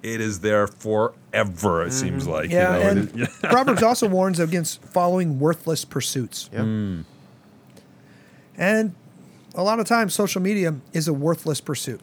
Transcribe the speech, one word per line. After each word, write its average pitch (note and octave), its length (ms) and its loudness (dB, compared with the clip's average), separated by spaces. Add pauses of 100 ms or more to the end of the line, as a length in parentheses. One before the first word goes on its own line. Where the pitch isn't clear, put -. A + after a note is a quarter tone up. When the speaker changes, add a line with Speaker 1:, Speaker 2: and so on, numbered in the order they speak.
Speaker 1:
it A2+ 180 -6
is G#2+ 200 -4
there G#2 260 2
forever, G#2 1160 -2
it E2+ 80 -4
seems C2+ 300 -4
Speaker 2:
Mm-hmm. E2+ 80 -4
Speaker 1:
like, D#2 200 -2
Speaker 3:
Yeah, F3+ 260 2
Speaker 1:
you F#3+ 60 2
know, G3 60 4
Speaker 3:
and G3+ 100 2
Speaker 1:
it - 220 -4
is, - 180 -6
<laughs> - 40 -6
yeah. E3+ 60 -2
Speaker 3:
Proverbs B3 320 4
also A#3 260 4
warns F#3 320 2
against E3 440 -2
following F3 560 0
worthless D#3 460 0
pursuits. - 680 -6
Speaker 2:
Yeah. A2 60 -6
Speaker 1:
Mm. G#2 460 -2 (1500)
Speaker 3:
And G#3+ 360 2 (640)
a F3+ 80 -2
lot A3 160 2
of G3+ 60 0
times, A3+ 280 2
social F#3+ 280 0
media F#3 340 0 (180)
is D#3+ 140 -2
a D#3+ 60 0
worthless D#3 480 -2
pursuit. C3 420 -8